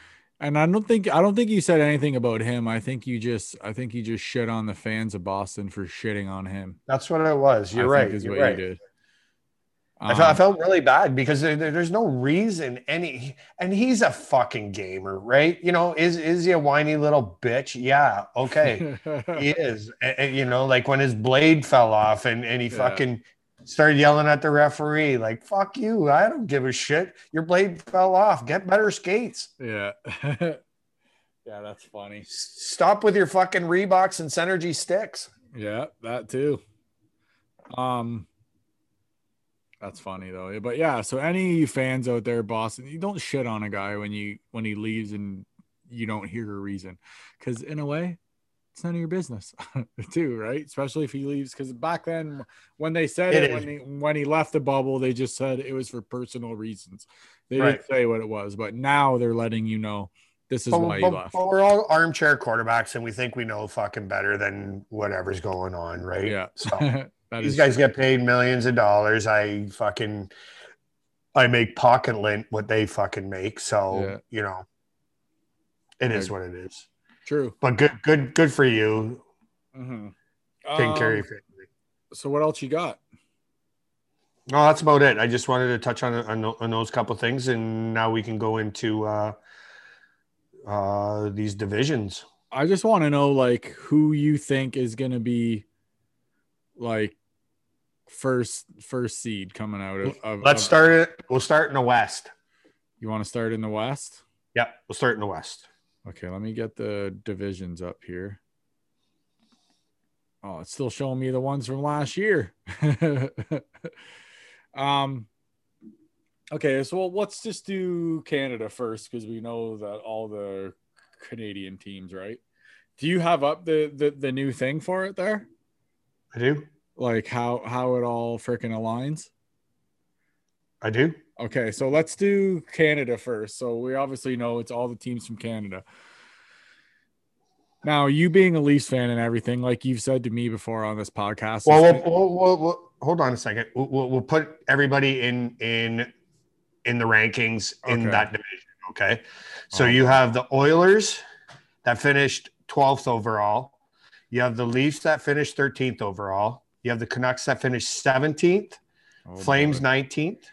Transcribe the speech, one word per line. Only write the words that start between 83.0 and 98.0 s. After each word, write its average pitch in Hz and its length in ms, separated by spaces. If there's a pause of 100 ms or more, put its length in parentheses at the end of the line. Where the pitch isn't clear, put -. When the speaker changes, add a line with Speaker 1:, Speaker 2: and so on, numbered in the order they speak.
Speaker 2:
No, 147 140
that's 151 160
about 147 220
it. 123 160
I 113 80
just 120 200
wanted 127 220
to 120 100
touch 117 240
on, 123 120
on, 113 280
on 113 280
those 113 200
couple 117 260
things, 123 320
and 113 440
now 113 180
we 113 120
can 110 160
go 110 180
into, 107 480
uh, 107 300 (1300)
uh, 104 640
these 104 240
divisions. 107 720 (280)
Speaker 1:
I 135 140
just 190 180
wanna 190 260
know, 143 220
like, 127 400
who 151 400
you 147 260
think 135 380
is 120 200
gonna 127 240
be, 117 440 (1120)
like, 110 400 (920)